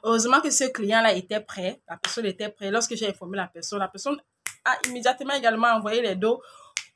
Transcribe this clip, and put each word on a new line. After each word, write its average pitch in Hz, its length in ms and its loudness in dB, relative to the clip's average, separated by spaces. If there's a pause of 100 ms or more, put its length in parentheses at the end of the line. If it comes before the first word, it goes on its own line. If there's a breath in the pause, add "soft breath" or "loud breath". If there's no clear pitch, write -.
heureusement 233 360 4
que 302 100 0
ce - 160 2
client-là 220 480 4
était 185 260 -4
prêt. 202 480 -8
La 170 80 -12
personne - 300 -4
était 196 220 -4
prête. 208 220 -6
Lorsque 226 240 0
j'ai 214 140 -4
informé 196 300 -8
la 180 100 -4
personne, 185 320 -8
la 190 80 -2
personne 277 280 -6 (480)
a 254 120 2 (100)
immédiatement 254 480 0
également 233 340 2
envoyé 220 320 2
les 214 140 0
dos 220 260 0 (560 loud breath)